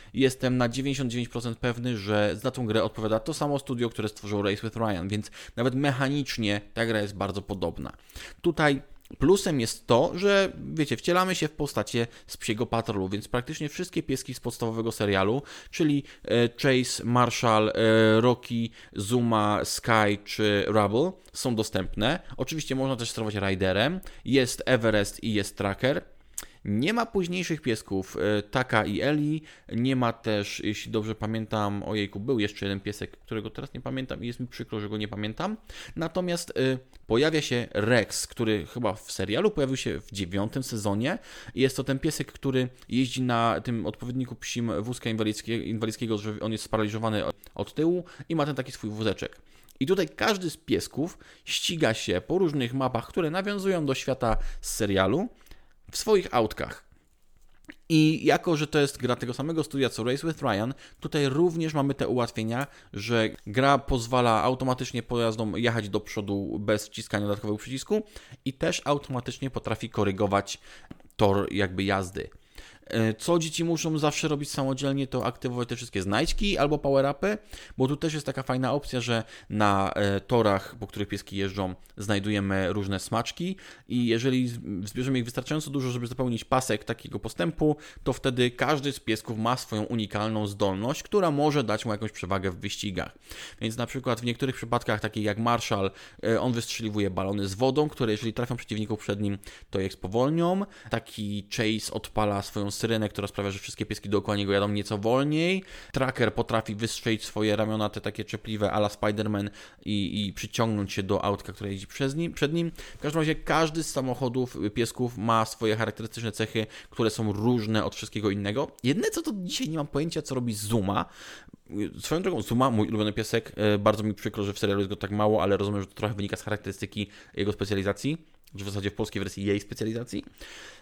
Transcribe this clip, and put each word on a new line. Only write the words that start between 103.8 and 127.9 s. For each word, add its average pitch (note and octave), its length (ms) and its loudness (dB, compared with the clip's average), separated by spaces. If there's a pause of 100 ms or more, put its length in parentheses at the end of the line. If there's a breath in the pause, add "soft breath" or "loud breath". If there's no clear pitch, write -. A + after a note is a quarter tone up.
pieski G#2 240 -8
dookoła G2+ 280 2
niego G2+ 160 2
jadą G2 160 4
nieco G#2 280 -2
wolniej. D3+ 640 2 (280 loud breath)
Tracker B2+ 420 0
potrafi A2+ 420 -2
wystrzelić A2 500 -2
swoje G#2+ 300 0
ramiona, G#2+ 340 0
te G#2 120 -10
takie G#2+ 240 -6
czepliwe G#2 460 -2
a - 60 0
la G#2 100 2
Spider-Man G#2 600 0 (360 loud breath)
i, G2+ 420 -2
i F2+ 60 -6
przyciągnąć G#2+ 600 -2
się G2+ 100 -2
do F#2+ 220 0
autka, G2+ 280 -2
które G2+ 180 -8
jeździ G2 160 -8
przez C3+ 280 -4
nim, E3+ 180 -4
przed D3 200 0
nim. E3+ 180 0 (260 loud breath)
W - 40 -16
każdym D#3 200 0
razie D#3 140 0
każdy D#3+ 480 0
z - 80 -6
samochodów, B2+ 640 -2
y, F#2 140 -2
piesków A#2+ 480 -2
ma A2+ 280 4
swoje A2 300 0
charakterystyczne A2 560 -4
cechy, A2 360 -2 (220 loud breath)
które A2+ 200 2
są G#2+ 220 -2
różne G#2+ 540 2
od - 100 -4
wszystkiego G#2+ 340 -2
innego. G#2 420 -2 (120)
Jedyne F#3+ 260 2
co, G4 120 -4
to D#4+ 140 -4
dzisiaj F3+ 340 -6
nie D#3+ 80 -4
mam D3 100 -4
pojęcia, D#3 340 -4
co C#3 140 -6
robi A#2+ 180 -2
Zuma. G#2 520 0 (920 loud breath)
Y, - 40 -14
swoją D#3+ 200 -2
drogą F3+ 200 0
Zuma, B2 300 2
mój G#2+ 160 2
ulubiony G#2+ 260 0
piesek, A2+ 400 -2 (220)
y, G2+ 40 2
bardzo G#2+ 240 2
mi G#2+ 100 0
przykro, G#2 300 -4
że G2+ 100 -2
w - 60 -8
serialu G2+ 220 2
jest F#2+ 80 0
go G2+ 60 -4
tak G2 160 -6
mało, G#2+ 320 4
ale G2 140 4
rozumiem, G2+ 240 0
że F#2+ 60 -6
to - 60 -20
trochę G#2 200 -2
wynika G2+ 240 -4
z - 40 -12
charakterystyki G2+ 640 -6 (280 loud breath)
jego G2+ 160 0
specjalizacji, G2+ 640 -2 (400)